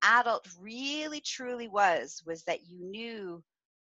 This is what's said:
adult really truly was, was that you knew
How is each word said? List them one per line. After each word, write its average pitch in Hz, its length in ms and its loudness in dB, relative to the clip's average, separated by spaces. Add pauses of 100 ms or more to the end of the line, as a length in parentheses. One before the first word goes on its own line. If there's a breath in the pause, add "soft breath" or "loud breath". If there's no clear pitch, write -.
adult 233 440 4 (100)
really 277 640 -6
truly 247 480 -6
was, 175 580 2
was 165 200 -8
that 170 200 -4
you 180 140 -18
knew 196 640 -10 (560)